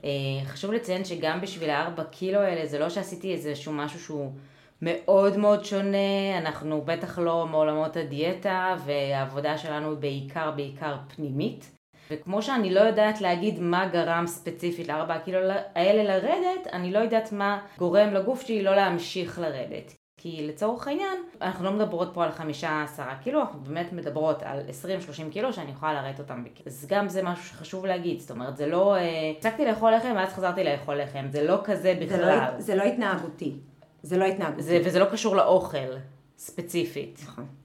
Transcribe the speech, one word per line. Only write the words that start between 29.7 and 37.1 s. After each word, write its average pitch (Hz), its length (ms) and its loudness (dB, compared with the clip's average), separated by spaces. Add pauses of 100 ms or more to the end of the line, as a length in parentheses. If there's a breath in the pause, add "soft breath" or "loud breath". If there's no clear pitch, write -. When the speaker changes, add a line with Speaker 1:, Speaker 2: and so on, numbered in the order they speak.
Speaker 1:
לחם 233 200 2
ואז 190 180 0
חזרתי 185 300 0
לאכול 143 380 0
לחם, 139 300 -4
זה 147 120 0
לא 180 200 4
כזה 196 180 0
Speaker 2:
זה 185 180 4
לא 160 60 -4
Speaker 1:
בכלל. 180 240 2 (100)
Speaker 2:
הת-, - 220 -2
זה 196 140 0
לא 202 80 4
התנהגותי. 175 720 0 (480)
זה 175 140 0
לא 190 80 4
התנהגותי. 170 360 -2
Speaker 1:
זה, 165 240 4
וזה - 140 4
לא 196 60 8
קשור 208 300 0
לאוכל, 165 420 4 (600)
ספציפית. - 840 -6